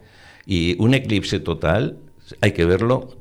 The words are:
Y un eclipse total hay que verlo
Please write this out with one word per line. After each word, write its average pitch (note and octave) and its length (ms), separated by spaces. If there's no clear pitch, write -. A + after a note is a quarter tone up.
Y F2 380
un A#2+ 120
eclipse G#2+ 440
total E2+ 600
hay G#2+ 100
que E2+ 140
verlo G#2+ 560